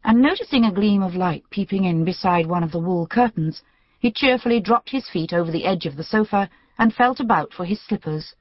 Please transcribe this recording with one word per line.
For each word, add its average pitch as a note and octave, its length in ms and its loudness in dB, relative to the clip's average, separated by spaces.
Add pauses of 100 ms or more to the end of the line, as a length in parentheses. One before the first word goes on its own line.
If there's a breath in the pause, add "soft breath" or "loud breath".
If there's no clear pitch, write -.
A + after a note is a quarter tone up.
And A3+ 160 4
noticing C#4+ 440 2
a G#3 80 2
gleam G3+ 300 2
of F3+ 120 -4
light F3+ 360 -2
peeping G3 340 -2
in E3 200 2
beside F3 420 0
one E3+ 180 -2
of D#3 80 -6
the E3+ 80 -4
wool E3+ 260 -2
curtains, A3 560 -2 (360)
he A#3+ 120 0
cheerfully A#3+ 500 0
dropped A3+ 300 0
his C4+ 180 -6
feet D#3+ 240 -4
over E3+ 180 0
the E3 140 -4
edge F3+ 220 -2
of C#3+ 100 -6
the D#3 80 -8
sofa G#3+ 460 0 (260 soft breath)
and A3+ 160 2
felt B3 280 0
about G3 320 0
for F3+ 120 -8
his F#3+ 160 -4
slippers - 600 -6